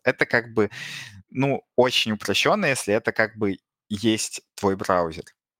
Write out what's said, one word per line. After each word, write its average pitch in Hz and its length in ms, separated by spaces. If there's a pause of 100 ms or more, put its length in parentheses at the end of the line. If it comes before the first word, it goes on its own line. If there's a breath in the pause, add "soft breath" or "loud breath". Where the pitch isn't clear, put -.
Это 131 220
как 117 280
бы, 107 160 (600 loud breath)
ну, 135 320 (140)
очень 123 360
упрощенно, 151 540
если 120 280
это 110 180
как 107 260
бы 101 200 (320)
есть 107 520 (140)
твой 98 200
браузер. 90 480 (360)